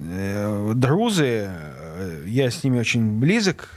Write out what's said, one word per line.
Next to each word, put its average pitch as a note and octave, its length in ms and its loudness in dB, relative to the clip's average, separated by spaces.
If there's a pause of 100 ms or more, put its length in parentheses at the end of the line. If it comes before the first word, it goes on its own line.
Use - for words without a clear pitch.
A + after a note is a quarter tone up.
э, G2+ 760 -2
друзы, C3 760 2
э, D#2+ 760 -10
я B2 240 2
с - 140 -4
ними B2+ 140 2
очень A2 400 2
близок, F#3+ 580 2